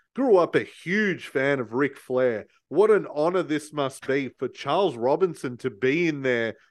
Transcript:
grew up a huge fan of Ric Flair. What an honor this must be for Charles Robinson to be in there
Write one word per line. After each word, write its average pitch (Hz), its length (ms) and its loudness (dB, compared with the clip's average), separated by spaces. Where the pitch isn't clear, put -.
grew 240 220 4
up 165 180 2
a 117 80 0
huge 180 640 -4
fan 139 320 0
of 110 140 -8
Ric 139 220 0
Flair. 123 500 -2
What 190 200 4
an 185 240 4
honor 170 280 0
this 147 300 -6
must 143 340 -4
be 135 220 -2
for - 200 -8
Charles 151 480 -2
Robinson 139 600 -2
to 131 120 -4
be 131 380 0
in 147 120 -2
there 117 340 0